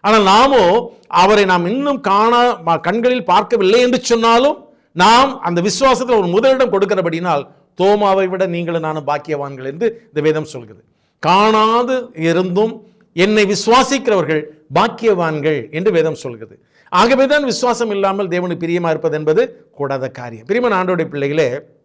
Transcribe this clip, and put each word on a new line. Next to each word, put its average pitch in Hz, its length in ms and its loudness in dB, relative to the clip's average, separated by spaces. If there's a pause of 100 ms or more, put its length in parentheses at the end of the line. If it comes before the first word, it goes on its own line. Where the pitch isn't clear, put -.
ஆனால் 214 220 2
நாமோ 214 680 4 (160)
அவரை 196 360 4
நாம் 180 220 0
இன்னும் 269 340 -2
காணா, 220 600 2
ம-, 165 180 -2
கண்களில் 233 440 -2
பார்க்கவில்லை 208 560 2
என்று 247 200 2
சொன்னாலும் 233 640 0 (280)
நாம் 233 480 4
அந்த 175 200 -2
விசுவாசத்துல 240 580 0
ஒரு 190 80 0
முதலிடம் 240 460 2
கொடுக்கிறபடினால் 175 720 -2 (360)
தோமாவை 196 460 2
விட 190 180 -2
நீங்களும் 170 340 -4
நானும் 156 260 -6
பாக்கியவான்கள் 143 580 -6
என்று 190 420 -6
இந்த 151 140 -8
வேதம் 156 240 -2
சொல்கிறது. 110 380 -18 (360)
காணாது 214 960 0
இருந்தும் 175 760 -2 (240)
"என்னை 208 320 0
விசுவாசிக்கிறவர்கள் 208 1000 0 (320)
பாக்கியவான்கள்" 165 960 -2
என்று 190 220 -2
வேதம் 160 220 0
சொல்கிறது. - 480 -16 (260)
ஆகவே 240 380 2
தான் 294 180 0
விசுவாசம் 233 460 -2
இல்லாமல் 196 380 -2
தேவனுக்கு 175 360 -4
பிரியமா 170 260 -2
இருப்பது 160 260 -2
என்பது 156 580 -2
கூடாத 135 340 -6
காரியம். 113 360 -16
பிரியமான 226 320 -2
ஆண்டவருடைய 180 320 -2
பிள்ளைகளே 143 520 -2 (240)